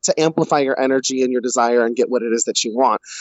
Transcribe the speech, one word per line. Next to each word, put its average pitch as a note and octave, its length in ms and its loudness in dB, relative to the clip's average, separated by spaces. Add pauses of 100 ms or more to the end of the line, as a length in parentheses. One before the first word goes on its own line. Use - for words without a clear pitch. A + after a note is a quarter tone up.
to - 140 0
amplify D#3 420 0
your C3+ 200 0
energy C3 420 0
and B2+ 120 0
your B2 80 0
desire A#2+ 440 2
and A#2 120 -2
get A#2 120 0
what A#2+ 140 0
it A#2 80 -2
is A2+ 140 0
that - 180 -4
you A2 100 -4
want. A#2 280 2 (200)